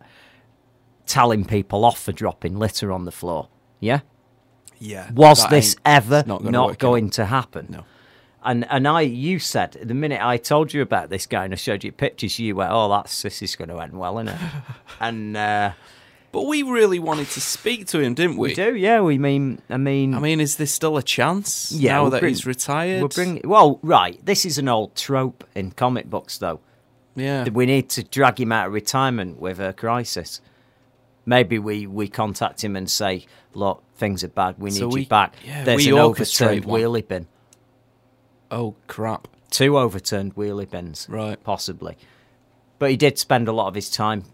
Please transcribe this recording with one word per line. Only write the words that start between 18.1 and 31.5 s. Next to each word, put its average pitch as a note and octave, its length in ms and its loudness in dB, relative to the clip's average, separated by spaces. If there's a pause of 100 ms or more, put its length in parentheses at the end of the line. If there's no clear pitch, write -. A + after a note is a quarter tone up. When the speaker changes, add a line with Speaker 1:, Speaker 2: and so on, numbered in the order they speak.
Speaker 2:
didn't D#3+ 240 0
we? A2 120 0
Speaker 1:
We - 60 -4
do, G#3+ 180 0
yeah. G#3+ 280 2
We D3+ 160 4
mean, C#3 520 0
I A#2+ 60 -4
mean, C#3 380 0
Speaker 2:
I B2+ 60 -2
mean, D#3 200 0
is D3 160 0
there D3+ 120 -4
still D#3 280 -2
a C3 80 -2
chance E3+ 680 -2
Speaker 1:
Yeah, C#3 220 2
Speaker 2:
now C#3+ 80 4
Speaker 1:
we'll C3+ 80 4
Speaker 2:
that B2+ 100 2
Speaker 1:
bring, C#3+ 100 2
Speaker 2:
he's A#2 140 -6
retired? D#3+ 560 -4
Speaker 1:
we'll C#3+ 80 -2
bring, F3+ 340 -4
well, F3 400 6
right. G2+ 420 2
This G3 200 0
is D3 120 -4
an C#3 120 -2
old A2 260 -2
trope C3 480 -4 (100)
in F#2+ 180 -6
comic B2 380 -2
books, - 280 -8
though. E2 240 -6 (560)
Speaker 2:
Yeah. C3+ 260 -4
Speaker 1:
That A#2 100 -4
we B2 120 2
need C3 240 2
to A#2+ 160 -6
drag C3 340 2
him A2+ 140 0
out G#2 140 0
of G2 60 -8
retirement G#2+ 680 -2
with F2+ 180 -6
a G2 140 -4
crisis. A2+ 680 -6 (840)
Maybe A#2 340 2